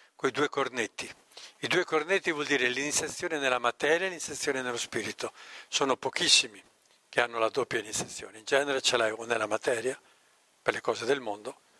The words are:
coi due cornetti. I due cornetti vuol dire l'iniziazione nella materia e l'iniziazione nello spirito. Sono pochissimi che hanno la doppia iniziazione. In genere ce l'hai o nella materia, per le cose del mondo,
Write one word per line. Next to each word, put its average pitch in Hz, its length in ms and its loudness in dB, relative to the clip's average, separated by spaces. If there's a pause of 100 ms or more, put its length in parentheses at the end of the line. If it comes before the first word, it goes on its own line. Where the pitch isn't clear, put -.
(160)
coi 135 160 0
due 139 180 0
cornetti. 123 640 -4 (460)
I 127 80 -4
due 170 160 2
cornetti 170 480 2
vuol 147 140 -2
dire 135 220 2
l'iniziazione 147 680 -2
nella 131 220 2
materia 151 480 2
e - 20 -4
l'iniziazione 143 540 -4
nello 123 140 -4
spirito. 110 540 -6 (360)
Sono 135 280 2
pochissimi 127 640 2 (480)
che - 120 2
hanno 117 160 0
la 113 120 4
doppia 123 280 -2
iniziazione. - 600 -6
In 110 60 -20
genere 139 360 2
ce - 160 4
l'hai 113 140 4
o 113 140 -8
nella 113 200 0
materia, 113 540 0 (600)
per 113 120 2
le 113 80 -6
cose 117 240 -2
del 139 140 2
mondo, 107 400 -8 (200)